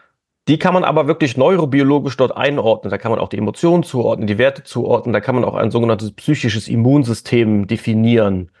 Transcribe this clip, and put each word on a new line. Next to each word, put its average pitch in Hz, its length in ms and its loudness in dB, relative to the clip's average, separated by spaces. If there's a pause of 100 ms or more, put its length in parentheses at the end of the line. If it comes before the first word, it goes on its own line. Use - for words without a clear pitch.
(480)
Die 151 100 2
kann 185 160 0
man 185 100 2
aber 151 240 0
wirklich 147 300 -2
neurobiologisch 139 800 2
dort 127 180 0
einordnen. 127 540 0
Da 98 80 -4
kann 110 140 -4
man 113 80 -2
auch - 100 -4
die 101 80 -8
Emotionen 165 460 0
zuordnen, 110 440 -2
die 101 100 -2
Werte 135 260 0
zuordnen. 117 500 -2
Da 107 60 0
kann 123 160 -2
man 127 100 0
auch - 100 -4
ein - 140 -2
sogenanntes 113 440 -2
psychisches 113 540 -4
Immunsystem 117 1000 0
definieren. 110 800 0 (120)